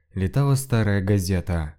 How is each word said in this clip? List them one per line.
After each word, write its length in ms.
летала 420
старая 440
газета. 800